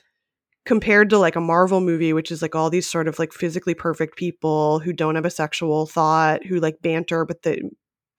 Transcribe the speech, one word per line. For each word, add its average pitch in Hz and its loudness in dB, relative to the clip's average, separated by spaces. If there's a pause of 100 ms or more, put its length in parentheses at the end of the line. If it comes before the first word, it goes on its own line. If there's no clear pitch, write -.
(640)
compared 208 4
to, 214 6
like, 170 4
a 170 -2
Marvel 185 2
movie, 165 0
which 160 -2
is, 156 -10
like, 160 -4
all 160 0
these 175 -2
sort 160 -2
of, 156 -4
like, 160 -4
physically 170 -4
perfect 160 -4
people 156 0
who 170 -6
don't 156 0
have 160 -2
a 170 -2
sexual 156 -2
thought, 156 2
who, 180 -2
like, 160 -2
banter, 165 -2
but 160 -10
that 160 -2 (600)